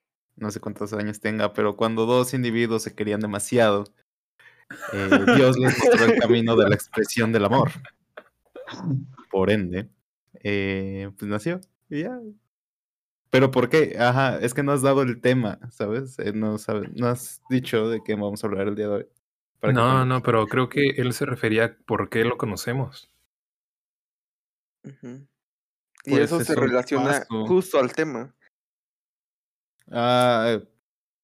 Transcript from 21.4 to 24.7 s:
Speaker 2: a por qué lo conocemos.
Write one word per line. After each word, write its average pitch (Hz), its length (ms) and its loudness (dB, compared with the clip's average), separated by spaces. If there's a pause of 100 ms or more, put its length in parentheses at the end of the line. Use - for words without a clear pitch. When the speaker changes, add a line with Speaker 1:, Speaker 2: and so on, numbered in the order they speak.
Speaker 2:
a 117 100 -6 (100)
por 101 240 -2
qué 113 140 0
lo 120 140 -2
conocemos. 123 720 -8 (1700)